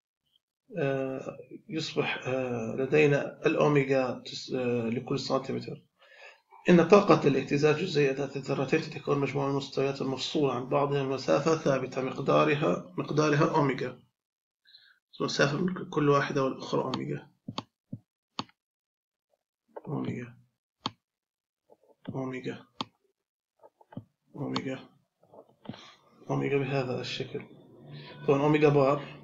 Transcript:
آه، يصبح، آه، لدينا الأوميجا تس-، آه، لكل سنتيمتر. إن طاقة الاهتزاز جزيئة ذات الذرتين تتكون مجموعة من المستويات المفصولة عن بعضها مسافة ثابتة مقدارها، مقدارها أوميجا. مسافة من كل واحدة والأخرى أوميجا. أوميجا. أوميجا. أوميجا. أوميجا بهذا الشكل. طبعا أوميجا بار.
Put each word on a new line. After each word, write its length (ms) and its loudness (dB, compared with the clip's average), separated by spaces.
آه، 600 -4
يصبح، 580 -4
آه، 520 -4
لدينا 680 2
الأوميجا 800 2
تس-، 300 -12
آه، 340 -2
لكل 300 -4
سنتيمتر. 640 -4
إن 180 8
طاقة 400 6
الاهتزاز 480 2
جزيئة 360 0
ذات 260 -6
الذرتين 440 -2
تتكون 380 -4
مجموعة 260 -2
من 60 -2
المستويات 500 -2
المفصولة 520 0
عن 160 -4
بعضها 340 2
مسافة 540 2
ثابتة 440 0
مقدارها، 960 0
مقدارها 580 2
أوميجا. 440 0
مسافة 360 0
من 320 -4
كل 200 0
واحدة 340 2
والأخرى 380 -4
أوميجا. 460 -6
أوميجا. 460 -6
أوميجا. 560 -8
أوميجا. 440 -6
أوميجا 280 0
بهذا 440 -2
الشكل. 400 -8
طبعا 140 4
أوميجا 280 6
بار. 540 2